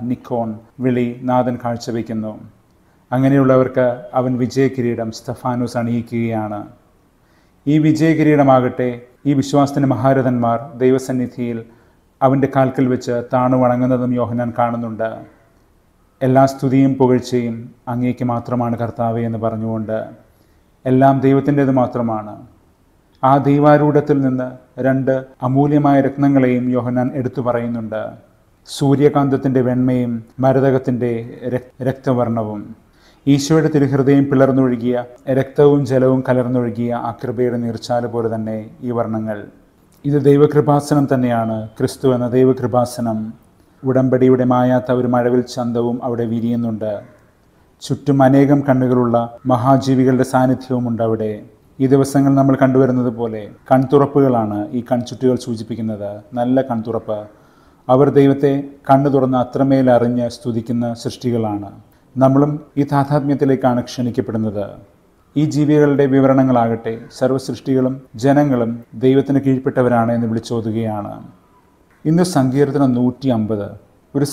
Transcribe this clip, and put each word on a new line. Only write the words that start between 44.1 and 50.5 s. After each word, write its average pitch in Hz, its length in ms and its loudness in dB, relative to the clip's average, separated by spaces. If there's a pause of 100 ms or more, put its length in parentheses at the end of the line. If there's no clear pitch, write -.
മായാത്ത 127 480 2
ഒരു 123 160 0
മഴവിൽ 123 340 2
ചന്തവും 120 640 -4
അവിടെ 120 280 -4
വിരിയുന്നുണ്ട്. 117 600 -4 (920)
ചുറ്റും 139 400 -2
അനേകം 139 380 4
കണ്ണുകളുള്ള 127 560 0 (300)
മഹാജീവികളുടെ 127 840 2
സാന്നിധ്യവുമുണ്ട് 123 720 0